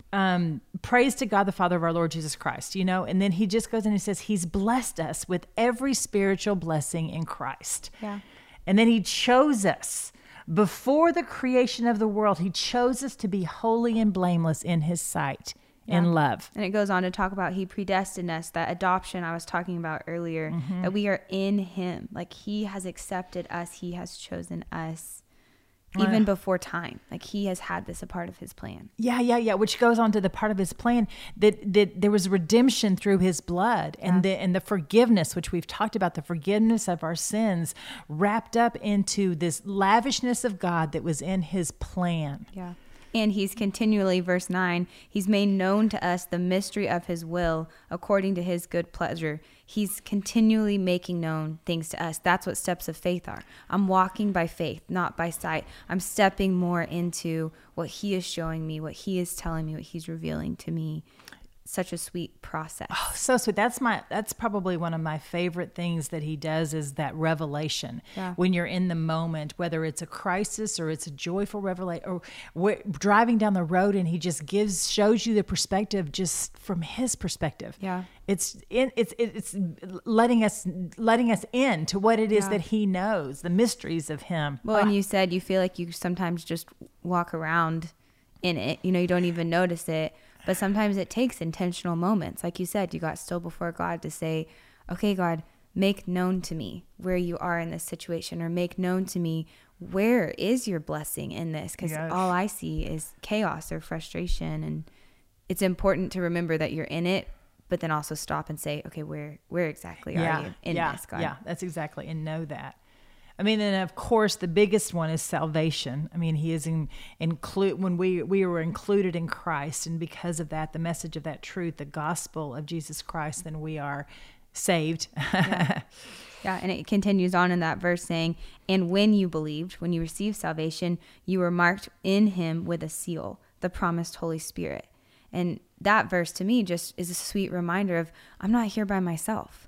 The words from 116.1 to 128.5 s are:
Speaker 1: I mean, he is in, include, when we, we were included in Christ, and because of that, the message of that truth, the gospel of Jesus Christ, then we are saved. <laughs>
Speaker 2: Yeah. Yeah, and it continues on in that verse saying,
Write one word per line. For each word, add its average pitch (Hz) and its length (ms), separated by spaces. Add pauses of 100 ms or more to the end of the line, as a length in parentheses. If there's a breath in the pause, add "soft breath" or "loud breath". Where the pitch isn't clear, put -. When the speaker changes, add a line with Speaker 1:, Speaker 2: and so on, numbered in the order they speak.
Speaker 1:
I 165 40
mean, 165 180
he 160 160
is 156 160
in, 160 200 (320 loud breath)
include, 170 600
when 180 160
we, 180 240
we 190 240
were 175 160
included 185 540
in 170 120
Christ, 151 600
and 165 120
because 165 400
of 156 100
that, 156 220
the - 60
message 165 400
of 147 60
that 156 180
truth, 170 360
the 151 60
gospel 151 720
of 147 120
Jesus 156 340
Christ, 151 420
then 156 160
we 156 200
are 143 260 (480 loud breath)
saved. 165 600
<laughs> - 40 (160)
Speaker 2:
Yeah. 185 480 (640 loud breath)
Yeah, 190 180
and 190 100
it - 140
continues 190 480
on 180 180
in 175 100
that 160 180
verse 175 240
saying, 165 320 (340 loud breath)